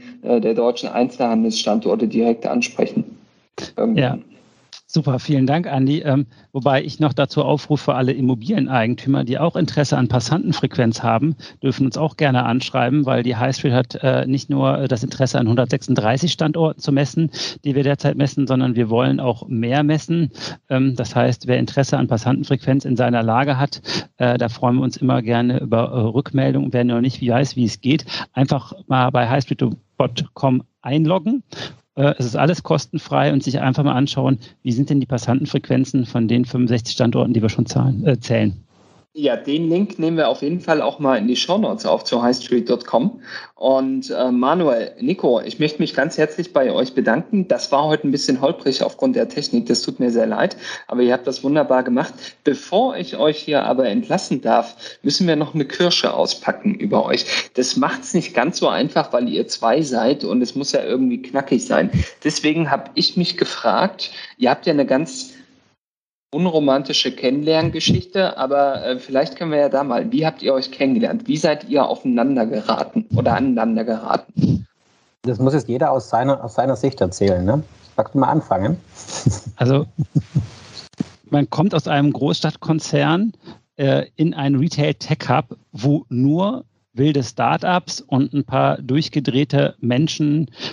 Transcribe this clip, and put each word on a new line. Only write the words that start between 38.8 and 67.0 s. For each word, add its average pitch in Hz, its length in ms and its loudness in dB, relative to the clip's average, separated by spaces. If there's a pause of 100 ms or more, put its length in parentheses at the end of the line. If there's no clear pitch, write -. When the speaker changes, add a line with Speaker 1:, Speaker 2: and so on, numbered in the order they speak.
Speaker 1:
Ja, 139 200 0
den 156 340 -2
Link 190 300 -2
nehmen 165 180 -2
wir 147 100 2
auf 131 140 -2
jeden 160 180 -2
Fall 156 220 0
auch - 160 -2
mal 135 220 2
in 104 80 0
die 123 80 2
Shownotes 165 500 -2
auf - 180 2
zu 120 200 -2
highstreet 123 440 0
dot 123 200 -2
com. 131 320 0 (340)
Und, 131 560 0
äh, 123 220 -2
Manuel, 127 680 2
Nico, 135 400 0
ich - 200 -8
möchte 151 240 0
mich 143 100 -2
ganz 147 240 -2
herzlich 156 340 -2
bei 131 220 2
euch 127 220 0
bedanken. 135 520 0
Das - 240 -2
war 143 120 4
heute 156 240 0
ein 135 40 2
bisschen 135 300 0
holprig 139 400 0
aufgrund - 340 0
der 117 140 0
Technik. 120 380 -2
Das 120 160 0
tut - 160 -6
mir 123 100 2
sehr 117 160 2
leid, 113 320 -2 (300)
aber 123 160 0
ihr 123 100 4
habt 127 140 -2
das 131 160 -6
wunderbar 135 400 2
gemacht. 123 320 -2 (280)
Bevor 190 540 0
ich - 180 -8
euch 151 220 2
hier 143 280 0
aber 127 220 2
entlassen 123 540 -2
darf, 117 340 2 (280)
müssen 147 240 0
wir 160 80 4
noch 151 180 -2
eine 151 120 0
Kirsche - 500 0
auspacken - 580 -2
über - 320 0
euch. - 480 -2
Das 127 240 -2
macht's - 380 -2
nicht - 180 -2
ganz 135 240 0
so 156 100 2
einfach, 110 460 0
weil 120 160 2
ihr - 180 -2
zwei 120 360 2
seid 123 400 0
und 107 180 0
es 120 140 -2
muss 135 160 -4
ja 139 120 0
irgendwie 123 380 0
knackig 135 460 -2
sein. 127 240 2 (320)
Deswegen 151 480 0
hab - 240 -2
ich - 200 -2
mich 175 220 -2
gefragt, - 720 -2 (300)
ihr 123 100 2
habt - 160 0
ja 170 80 2
eine 139 140 2
ganz - 460 -4 (1000)
unromantische 147 800 2